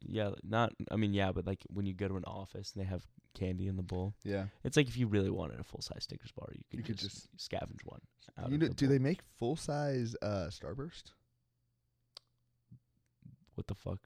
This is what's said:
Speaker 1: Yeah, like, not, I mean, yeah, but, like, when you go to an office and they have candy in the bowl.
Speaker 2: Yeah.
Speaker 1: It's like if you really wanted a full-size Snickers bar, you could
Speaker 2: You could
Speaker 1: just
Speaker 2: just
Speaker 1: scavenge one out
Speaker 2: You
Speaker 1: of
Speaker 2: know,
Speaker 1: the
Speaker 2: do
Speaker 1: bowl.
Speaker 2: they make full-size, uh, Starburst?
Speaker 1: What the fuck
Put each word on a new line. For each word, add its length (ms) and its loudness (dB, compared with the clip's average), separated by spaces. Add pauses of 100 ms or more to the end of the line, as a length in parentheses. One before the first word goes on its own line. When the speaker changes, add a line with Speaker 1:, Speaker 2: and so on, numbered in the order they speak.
Speaker 1:
Yeah, 280 0
like, 160 -6
not, 280 4 (180)
I 60 0
mean, 160 4
yeah, 200 4
but, 140 0
like, 220 -2
when 180 0
you 80 0
go 140 0
to 80 0
an 80 -4
office 480 -8
and 100 -4
they 60 -2
have 160 -2 (300)
candy 340 0
in 80 0
the 60 -2
bowl. 320 -2 (100)
Speaker 2:
Yeah. 220 0 (180)
Speaker 1:
It's 120 4
like 120 8
if 80 -6
you 120 4
really 220 6
wanted 300 -2
a 40 -6
full-size 400 -8
Snickers 280 -10
bar, 220 -10
you 160 -14
could 80 -6
Speaker 2:
You 60 -4
could 140 -2
Speaker 1:
just 340 -8
Speaker 2:
just 180 -10
Speaker 1:
scavenge 340 -6
one 160 -12 (380)
out 100 -4
Speaker 2:
You 80 2
Speaker 1:
of 60 4
Speaker 2:
know, 60 6
Speaker 1:
the 60 -2
Speaker 2:
do 120 4
Speaker 1:
bowl. 60 8
Speaker 2:
they 60 8
make 240 2 (140)
full-size, 840 0
uh, 280 0
Starburst? 640 -10 (2500)
Speaker 1:
What 120 -6
the 80 -2
fuck 320 -4